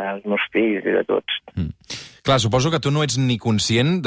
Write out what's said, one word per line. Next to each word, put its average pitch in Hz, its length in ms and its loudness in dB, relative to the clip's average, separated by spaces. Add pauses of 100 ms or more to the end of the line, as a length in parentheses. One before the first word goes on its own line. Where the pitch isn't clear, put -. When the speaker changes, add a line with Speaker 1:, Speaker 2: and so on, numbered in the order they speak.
(140)
Speaker 1:
dels 101 120 -10
meus 101 280 -2
fills 107 340 0
i 95 80 2
de 92 80 2
tots. - 380 -2 (160)
Speaker 2:
Mm. 82 160 -4 (500)
Clar, 135 160 4
suposo 127 320 2
que 160 80 0
tu 139 120 -2
no 151 120 2
ets 127 160 -2
ni 127 180 2
conscient 117 680 2